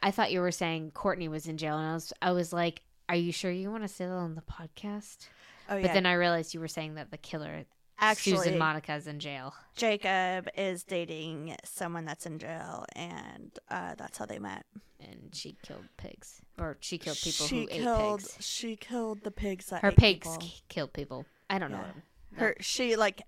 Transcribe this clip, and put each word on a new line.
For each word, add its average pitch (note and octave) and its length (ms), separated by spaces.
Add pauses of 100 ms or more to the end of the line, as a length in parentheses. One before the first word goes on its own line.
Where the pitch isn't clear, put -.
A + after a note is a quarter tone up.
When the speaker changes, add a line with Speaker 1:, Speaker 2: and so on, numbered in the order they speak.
Speaker 1:
I G3+ 80
thought G#3+ 200
you F3+ 100
were F3+ 100
saying D#3+ 400
Courtney F3+ 360
was D#3 200
in D#3+ 100
jail, D#3 220
and D#3 100
I D#3+ 60
was, - 260
I F3+ 100
was F3 220
like, E3+ 300 (260)
"Are F3+ 60
you F3 160
sure F#3 200
you F#3+ 200
wanna A3 160
say F#3 180
that F3+ 60
on F3 240
the D#3+ 80
podcast?" - 840 (400)
Speaker 2:
Oh, G3+ 60
Speaker 1:
But G3 120
Speaker 2:
yeah. F3 80
Speaker 1:
then F#3+ 120
I F3+ 80
realized E3+ 400
you E3 60
were D#3+ 80
saying D#3 260
that D3+ 160
the D3+ 80
killer, D#3 480 (320)
Speaker 2:
Actually, G#3+ 400
Speaker 1:
Susan F3 220
Monica's D3+ 480
in D3 120
jail. C#3+ 360 (200)
Speaker 2:
Jacob F#3+ 800
is F#3 280
dating D#3+ 800
someone E3+ 420
that's D3+ 220
in D#3 100
jail, E3 480 (100)
and, - 600 (120)
uh, F2+ 260
that's - 240
how G#2+ 80
they G#2+ 100
met. G2+ 300 (320)
Speaker 1:
And - 340
she - 300
killed - 240 (100)
pigs. - 420 (200)
Or D#3+ 200
she - 200
killed D3+ 180
people D3+ 300
Speaker 2:
She A#3 140
Speaker 1:
who A3 100
ate - 100
Speaker 2:
killed, G#3+ 380
Speaker 1:
pigs. - 260
Speaker 2:
she A3+ 300
killed A3 480
the G#3 80
pigs G3 400
that F3+ 100
Speaker 1:
Her G3+ 80
Speaker 2:
ate F#3+ 80
Speaker 1:
pigs G3 300
Speaker 2:
people. E3 200
Speaker 1:
k-, - 220
killed D3 240
people. C3+ 320 (240)
I G3 80
don't F#3 140
know G3+ 60
Speaker 2:
Yeah. F#3+ 100
Speaker 1:
what F3+ 80 (380)
I'm - 40
Speaker 2:
Her, A3 220
she, A#3 360
like, G#3+ 320